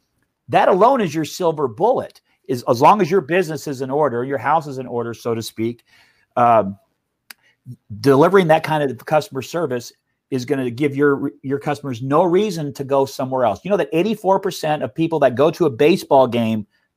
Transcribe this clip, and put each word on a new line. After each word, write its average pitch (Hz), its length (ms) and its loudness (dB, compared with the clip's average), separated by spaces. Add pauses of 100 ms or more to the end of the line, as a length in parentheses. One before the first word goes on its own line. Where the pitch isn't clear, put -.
(480)
that 185 200 2
alone 233 320 4
is 156 140 -2
your 156 100 -2
silver 156 440 -2
bullet, 151 520 -2 (280)
is 123 200 -4
as 123 120 2
long 185 200 6
as 156 100 0
your 190 100 2
business 156 460 -4
is 135 140 -8
in 131 100 -6
order, 135 340 -2
your 139 140 -4
house 143 300 -2
is 131 100 -10
in 131 80 -10
order, 117 260 -6
so 117 220 -6
to 113 80 -6
speak, 113 420 -6 (520)
um, 113 420 2 (1200)
delivering 160 460 6
that 156 160 2
kind 151 260 -2
of 117 160 -10
customer 143 380 -2
service 131 500 -6 (380)
is 127 140 -4
gonna 131 260 -4
give 135 260 -4
your, 139 340 2 (120)
your 135 160 -4
customers 139 440 -6
no 147 220 2
reason 170 500 0
to 139 100 -8
go 135 220 2
somewhere 131 380 -4
else. 101 200 0
You 180 60 -4
know 202 60 0
that 160 160 -2
eighty-four 190 480 0
percent 151 420 -4
of 127 120 -8
people 160 260 -2
that 127 140 4
go 147 160 4
to 170 160 0
a 139 40 2
baseball 139 560 4
game 113 400 -2 (300)